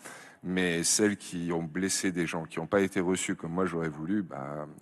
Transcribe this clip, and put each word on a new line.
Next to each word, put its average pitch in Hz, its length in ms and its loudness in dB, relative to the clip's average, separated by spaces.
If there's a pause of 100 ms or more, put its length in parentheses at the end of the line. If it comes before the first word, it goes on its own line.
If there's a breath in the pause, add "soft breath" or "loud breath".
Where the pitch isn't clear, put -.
(420 loud breath)
Mais 90 420 2
celles 104 340 4
qui 85 360 -4
ont 82 100 0
blessé 92 480 0
des 85 140 0
gens, 80 200 -4
qui - 140 -8
ont 82 80 -4
pas 101 140 4
été 95 180 2
reçues 92 360 2
comme 82 160 -6
moi 92 140 2
j'aurais 82 240 0
voulu, 82 340 -2
bah, 71 440 -8 (140)